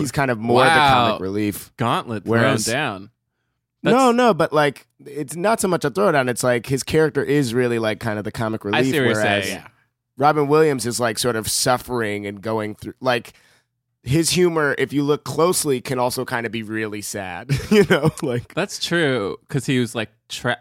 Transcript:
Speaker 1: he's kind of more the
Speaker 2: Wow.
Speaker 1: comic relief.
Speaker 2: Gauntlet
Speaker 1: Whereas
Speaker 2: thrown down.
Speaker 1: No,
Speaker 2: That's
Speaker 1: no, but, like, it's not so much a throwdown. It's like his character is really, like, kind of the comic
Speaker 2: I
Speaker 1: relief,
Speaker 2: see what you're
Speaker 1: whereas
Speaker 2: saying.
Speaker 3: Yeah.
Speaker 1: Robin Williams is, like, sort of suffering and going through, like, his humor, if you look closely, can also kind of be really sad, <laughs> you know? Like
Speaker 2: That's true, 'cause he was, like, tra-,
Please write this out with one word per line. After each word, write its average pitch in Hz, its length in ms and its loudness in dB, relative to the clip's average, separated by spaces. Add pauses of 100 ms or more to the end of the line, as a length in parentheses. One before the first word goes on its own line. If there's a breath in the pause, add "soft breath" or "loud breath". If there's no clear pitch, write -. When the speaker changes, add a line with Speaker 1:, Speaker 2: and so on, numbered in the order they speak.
Speaker 1:
he's - 120 -4
kind 135 200 0
of 110 80 -2
more 120 240 4
the 160 60 6
Speaker 2:
Wow. 139 380 4
Speaker 1:
comic 104 120 -2
relief. 101 560 -4
Speaker 2:
Gauntlet 120 500 -4
Speaker 1:
Whereas 117 380 2
Speaker 2:
thrown 113 100 -2
down. 113 360 -6 (720)
Speaker 1:
No, 254 240 6
Speaker 2:
That's 233 80 4
Speaker 1:
no, 240 180 4
but, 156 180 0
like, 147 360 0 (180)
it's 143 300 -10
not 208 240 0
so 196 80 0
much 165 160 0
a 147 80 2
throwdown. 156 360 2
It's 120 140 -2
like 123 240 2
his 131 160 -2
character 156 400 2
is 135 320 0
really, 120 240 2
like, 110 220 -2
kind 107 180 -4
of 107 60 -6
the 107 80 -8
comic 110 320 -4
Speaker 2:
I 101 60 -4
Speaker 1:
relief, 127 160 2
Speaker 2:
see 131 120 0
what 127 80 2
you're 110 80 2
Speaker 1:
whereas 104 300 0
Speaker 2:
saying. 95 140 -6
Speaker 3:
Yeah. 73 100 -18 (480)
Speaker 1:
Robin 147 320 2
Williams 147 360 4
is, 117 140 -4
like, 113 180 -2
sort 120 200 0
of 107 120 -4
suffering 117 800 -2
and 101 160 -10
going 107 320 -4
through, - 260 -14
like, 120 340 -2 (680 soft breath)
his 156 280 0
humor, 160 480 2
if 131 140 -2
you 143 120 0
look 143 180 0
closely, 151 580 0
can 127 200 -4
also 123 240 -2
kind 117 200 -4
of 110 60 -4
be 113 140 -8
really 107 380 -6
sad, 98 500 -8 (100)
<laughs> - 80 -4
you 208 180 6
know? 160 220 2 (100)
Like 120 340 -4
Speaker 2:
That's - 300 -6
true, 135 520 0 (120)
'cause 135 180 -4
he 135 120 0
was, 117 160 -2
like, 110 160 -6 (180)
tra-, - 320 -4